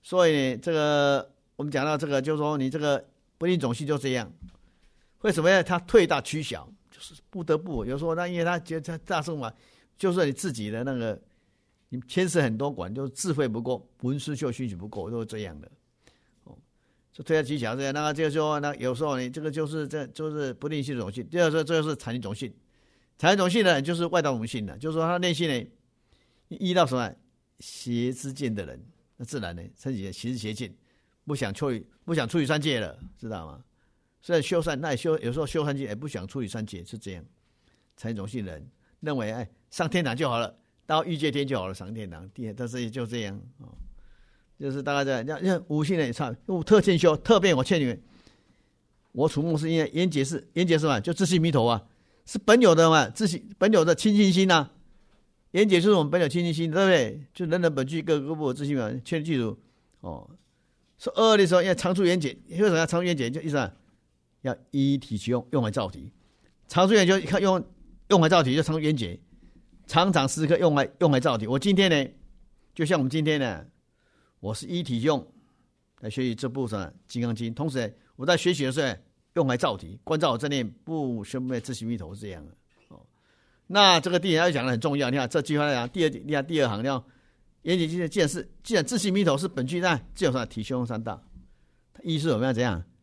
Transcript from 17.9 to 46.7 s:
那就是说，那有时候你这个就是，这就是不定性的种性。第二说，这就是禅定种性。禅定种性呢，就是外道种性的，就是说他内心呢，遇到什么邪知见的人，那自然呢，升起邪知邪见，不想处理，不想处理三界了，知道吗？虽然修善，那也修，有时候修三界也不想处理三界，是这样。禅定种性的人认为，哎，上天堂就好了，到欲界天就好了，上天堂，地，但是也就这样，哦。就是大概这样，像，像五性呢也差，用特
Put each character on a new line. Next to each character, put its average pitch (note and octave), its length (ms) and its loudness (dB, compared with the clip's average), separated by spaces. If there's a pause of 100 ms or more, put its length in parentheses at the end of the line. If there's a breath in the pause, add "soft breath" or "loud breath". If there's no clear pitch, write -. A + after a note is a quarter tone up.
那 D3+ 200 -2
就 D#3 120 -2
是 D3+ 60 0
说， D3+ 300 0
那 D3 160 -4
有 B2+ 180 -4
时 C3+ 100 -4
候 C#3+ 140 -2
你 B2+ 100 -6
这 B2+ 120 -10
个 D#3 100 -6
就 D3+ 160 -4
是， D3+ 200 -6
这 D3 220 -8
就 D#3 220 -8
是 C#3+ 240 -6
不 C#3+ 140 -8
定 D3+ 140 -4
性 C3+ 120 -6
的 A#2+ 60 -4
种 F#2+ 120 -6
性。 A#2 160 -10
第 E3 120 -2
二 E3 100 4
说， D#3+ 120 0
这 D#3+ 180 0
就 D3+ 80 -2
是 D3+ 80 -2
禅 A#2 180 -8
定 B2 60 -6
种 G2+ 140 -8
性。 A#2+ 180 -10 (680)
禅 D#3+ 120 4
定 G3+ 80 4
种 F3+ 120 2
性 G#3+ 120 2
呢， E3+ 200 4
就 E3+ 120 -2
是 E3+ 120 -2
外 E3 160 2
道 D3 100 0
种 A2+ 140 -4
性 A2+ 180 -6
的， E2 140 -10
就 D3+ 120 -6
是 D#3 60 -4
说 D#3+ 100 0
他 F3 120 0
内 F3 160 0
心 E3 140 -2
呢， B2 220 -4 (800)
遇 F3+ 240 -4
到 F3 140 4
什 B2+ 80 -2
么 A#2 180 -2 (460)
邪 A#2+ 540 -6
知 C3+ 200 -10
见 C3 220 -4
的 G#2 100 -6
人， B1+ 160 -16 (360)
那 B2 80 -12
自 C#3 160 -10
然 F2 140 -8
呢， E2+ 80 -12 (140)
升 C3+ 180 -8
起 G2 180 -8
邪 - 180 -8
知 B2+ 80 -6
邪 G#2+ 160 -6
见， G#2 200 -10 (520)
不 D3 100 -4
想 A#2 160 -4
处 C#3 160 -4
理， A#2 180 -4 (180)
不 E3+ 100 -2
想 C#3+ 120 0
处 E3 120 -2
理 D3 80 2
三 D3+ 140 0
界 C#3 200 -2
了， E2 180 -8 (200)
知 A#2 100 -12
道 F#2 180 -8
吗？ C2+ 160 -18 (600)
虽 F3 120 -2
然 D#3 80 4
修 E3+ 200 0
善， D3 180 -4
那 D#3 120 -4
也 B2+ 40 -2
修， D#3+ 220 0
有 A#2 140 -4
时 C3+ 60 -4
候 D3+ 80 -2
修 D3+ 180 -2
三 C#3+ 120 -2
界 C3+ 80 -6
也 G#2 100 -6
不 C3+ 140 -10
想 G2 180 -10
处 C3+ 140 -8
理 A2 80 -6
三 G#2+ 160 -8
界， F#2 200 -12
是 - 120 -16
这 G2+ 160 -12
样。 F2 120 -14 (720)
禅 - 140 -8
定 A2+ 60 -6
种 G2 100 -8
性 A2 180 -8
的 F2+ 80 -10
人 D2+ 140 -16 (340)
认 D3+ 160 -6
为， A2 140 -4
哎， A2 200 -8 (200)
上 E3 180 -4
天 F3 140 0
堂 B2 140 -2
就 C#3+ 120 -2
好 A#2 100 -2
了， A#2 160 -4 (320)
到 D#3 180 0
欲 E3 120 -6
界 D3+ 140 0
天 C#3 160 -2
就 C3 120 -2
好 F#2 100 -6
了， F#2+ 60 -8
上 F#2+ 180 -14
天 A2 160 -12
堂， E2+ 220 -16
地， A2 240 -10
但 A#2+ 120 -8
是 B2 140 -8
也 A#2 80 -4
就 A#2 180 -8
这 A#2 160 -6
样， G2 160 -10 (200)
哦。 C3+ 100 -20 (880)
就 C#3 120 -6
是 C#3 120 -6
大 C#3+ 100 -2
概 C#3+ 100 0
这 C3+ 80 0
样， B2 160 -2
像， D3+ 160 -6
像 F#3+ 260 0
五 D3+ 140 0
性 E3+ 140 0
呢 D#3+ 80 0
也 A#2+ 80 -4
差， A#2+ 240 -6 (100)
用 A#3 160 -2
特 G#3 200 6